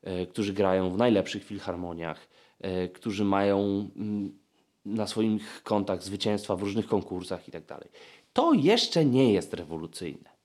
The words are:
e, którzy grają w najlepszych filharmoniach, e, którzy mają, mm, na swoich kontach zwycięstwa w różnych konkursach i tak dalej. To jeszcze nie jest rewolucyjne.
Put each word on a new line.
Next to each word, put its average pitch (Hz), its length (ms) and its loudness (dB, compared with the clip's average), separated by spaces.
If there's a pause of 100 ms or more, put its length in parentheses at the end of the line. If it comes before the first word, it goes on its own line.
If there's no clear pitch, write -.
e, 92 240 -4
którzy 101 260 -4
grają 95 380 2
w 92 60 -4
najlepszych 110 480 2
filharmoniach, 87 840 -8 (320)
e, 92 280 -4
którzy 104 360 -4
mają, 101 720 2
mm, 104 420 -6 (460)
na 107 220 -4
swoich 110 560 -2
kontach 98 400 0
zwycięstwa 101 540 -2
w 90 60 -4
różnych 101 240 -2
konkursach 92 640 -4
i - 40 -20
tak 82 140 -16
dalej. - 220 -18 (440)
To 320 200 4
jeszcze 180 520 4
nie 127 280 6
jest 87 220 0
rewolucyjne. 82 800 -12 (100)